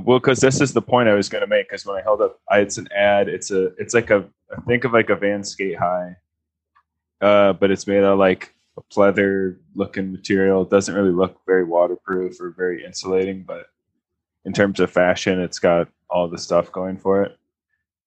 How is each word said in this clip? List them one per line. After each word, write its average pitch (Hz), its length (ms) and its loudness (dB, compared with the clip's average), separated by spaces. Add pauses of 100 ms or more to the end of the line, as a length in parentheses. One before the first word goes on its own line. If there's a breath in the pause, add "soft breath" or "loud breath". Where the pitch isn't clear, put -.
well, 123 140 4
'cause 131 200 2
this 139 220 4
is 135 120 0
the 113 80 0
point 123 280 2
I 104 40 6
was 101 160 0
gonna 104 180 -4
make, 104 220 0
'cause 101 160 -14
when 101 120 -8
I 92 40 -6
held 107 200 0
up, 98 180 -2 (100)
I, 101 100 4
it's 104 200 0
an 90 120 -12
ad. 101 380 2
It's 92 220 -8
a, 92 140 0 (120)
it's - 160 -8
like - 160 0
a, 101 180 2 (400)
think 120 160 0
of, 123 100 -2
like, 110 180 2
a 98 40 2
Vans 101 340 -4
Skate 95 280 -8
High, 90 380 -4 (1040)
uh, 101 320 4
but 98 180 2
it's 95 160 -4
made 101 160 2
out 98 100 4
of, 98 60 2
like, 92 340 0 (240)
a - 40 -18
pleather 98 760 0 (160)
looking 95 360 -6
material. 95 520 0
It 90 80 -8
doesn't 98 240 0
really 98 160 2
look 90 340 -2
very 92 180 2
waterproof 90 800 -4
or 90 100 -10
very 90 320 -6
insulating, 95 600 -4
but 85 240 -16 (760)
in 98 80 -8
terms 101 260 0
of 90 120 2
fashion, 90 480 2
it's 87 200 -6
got 87 280 2 (220)
all 90 180 -2
the 85 120 -10
stuff - 320 -2
going 95 260 -8
for 98 260 0
it. 101 140 -8 (680)